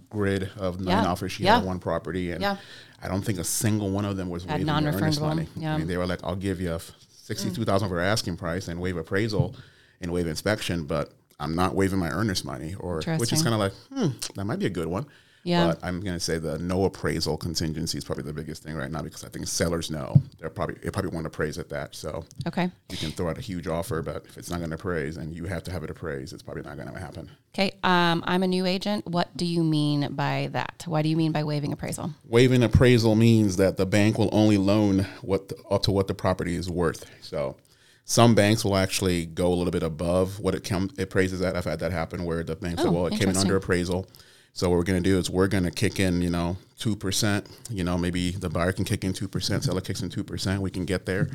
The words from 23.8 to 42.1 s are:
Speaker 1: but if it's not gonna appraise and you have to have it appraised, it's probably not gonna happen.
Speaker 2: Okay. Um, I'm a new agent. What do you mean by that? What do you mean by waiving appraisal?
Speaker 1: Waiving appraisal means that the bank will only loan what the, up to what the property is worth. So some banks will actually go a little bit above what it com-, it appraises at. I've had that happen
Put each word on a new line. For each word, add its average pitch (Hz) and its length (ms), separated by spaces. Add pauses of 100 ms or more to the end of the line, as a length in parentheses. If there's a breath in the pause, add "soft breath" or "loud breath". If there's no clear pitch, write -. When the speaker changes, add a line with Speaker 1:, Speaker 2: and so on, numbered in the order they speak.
Speaker 1:
but 78 260
if - 120
it's - 100
not 85 120
gonna 80 160
appraise 80 420
and 78 160
you 82 100
have 85 200
to - 60
have 87 140
it 76 60
appraised, 71 420
it's - 100
probably 73 200
not 71 160
gonna 58 200
happen. 82 320 (240)
Speaker 2:
Okay. 190 180 (100)
Um, 175 440
I'm 180 160
a 185 40
new 185 180
agent. 190 420
What 175 300
do 180 80
you 170 180
mean 147 520
by 139 380
that? - 340
What 156 160
do 156 80
you 160 80
mean 160 120
by 151 140
waiving 151 300
appraisal? - 400 (120)
Speaker 1:
Waiving 123 360
appraisal 117 520
means 107 440
that 95 180
the 95 80
bank 104 320
will 107 160
only 107 240
loan 98 440 (200 loud breath)
what - 300
the, - 60 (140)
up 98 120
to - 100
what 95 160
the 98 60
property 90 400
is 85 160
worth. 82 340 (160)
So 71 360 (500 soft breath)
some 117 280
banks 104 300
will 98 140
actually 92 480
go 87 260
a 90 40
little 87 140
bit 87 120
above 87 580
what 92 140
it - 100
com-, 95 320
it 95 60
appraises 95 400
at. 90 120
I've 87 120
had 80 140
that 85 120
happen 85 320